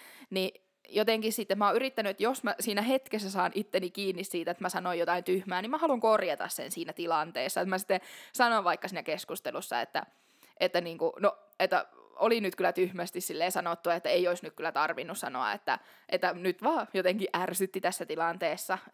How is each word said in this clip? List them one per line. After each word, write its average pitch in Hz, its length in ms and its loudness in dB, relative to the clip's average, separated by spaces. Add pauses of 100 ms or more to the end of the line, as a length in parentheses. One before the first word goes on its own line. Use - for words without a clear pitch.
(300)
niin 185 320 -2 (280)
jotenkin 220 440 2
sitten 196 240 0
mä 208 100 4
oon 190 80 4
yrittänyt, 233 340 0
että 196 140 -2
jos 208 200 0
mä 208 160 0
siinä 208 220 0
hetkessä 220 480 0
saan 180 260 0
itteni 190 340 -2
kiinni 190 340 -4
siitä, 175 280 -4
että 180 120 -6
mä 180 60 0
sanoin 180 300 -2
jotain 175 240 0
tyhmää, 185 380 0
niin 226 100 -6
mä 311 60 -2
haluan 294 220 2
korjata 208 480 4
sen 135 240 -6
siinä 165 220 -6
tilanteessa. 165 680 -2
Että 185 80 0
mä 185 80 0
sitten 190 240 0 (320)
sanon 233 300 4
vaikka 175 240 2
siinä 180 160 -6
keskustelussa, - 800 -4
että, - 240 -4 (540)
että 180 220 2
niinku, 165 380 -2
no, 196 180 2 (220)
että 185 260 2 (300)
oli 233 260 2
nyt 190 140 -2
kyllä 180 180 2
tyhmästi 180 480 -2
silleen 170 300 -2
sanottu, 175 380 -2
että 170 200 0
ei 175 180 4
olisi 175 180 -2
nyt 156 80 -12
kyllä - 180 -4
tarvinnut 156 460 -2
sanoa, 120 360 -2
että, 120 260 -2 (300)
että 180 240 2
nyt 180 300 -2
vaan 254 300 2
jotenkin 185 340 2 (100)
ärsytti 190 440 -2
tässä 185 240 -2
tilanteessa, 170 720 -2 (160)